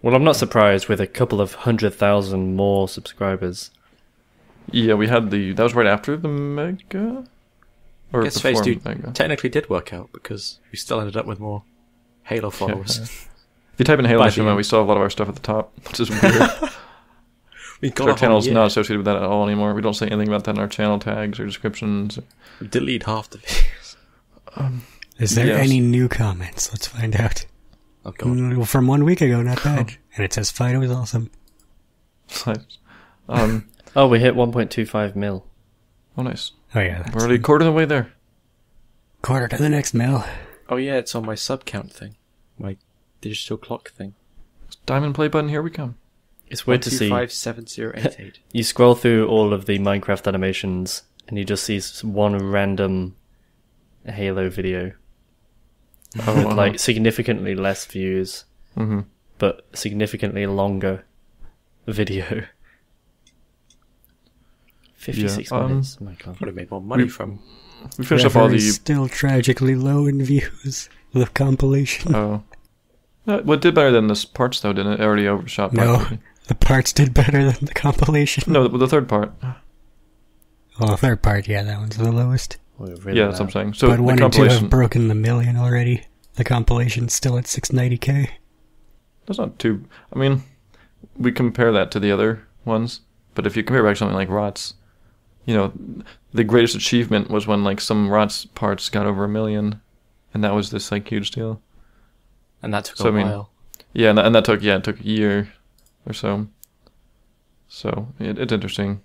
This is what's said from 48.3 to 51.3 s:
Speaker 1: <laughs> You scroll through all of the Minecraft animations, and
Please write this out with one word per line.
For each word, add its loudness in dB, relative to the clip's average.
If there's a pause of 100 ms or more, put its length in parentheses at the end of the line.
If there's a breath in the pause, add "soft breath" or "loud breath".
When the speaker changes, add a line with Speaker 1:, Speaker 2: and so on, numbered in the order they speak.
Speaker 1:
<laughs> -20
You -2
scroll 6
through 4
all 4
of -4
the 0
Minecraft -2
animations, -4 (240)
and -8